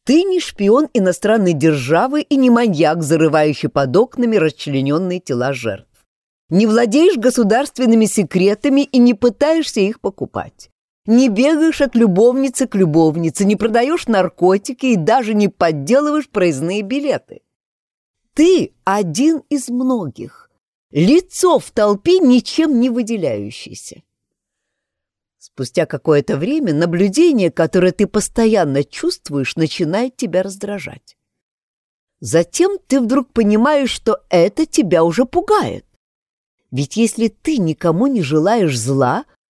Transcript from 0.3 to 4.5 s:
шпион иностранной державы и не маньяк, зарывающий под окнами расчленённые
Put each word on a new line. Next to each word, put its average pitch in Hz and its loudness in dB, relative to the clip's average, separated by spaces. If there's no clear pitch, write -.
шпион 226 0
иностранной 196 0
державы 160 0
и - -4
не 262 4
маньяк, 170 2
зарывающий 151 0
под 139 -2
окнами 233 0
расчленённые 156 -2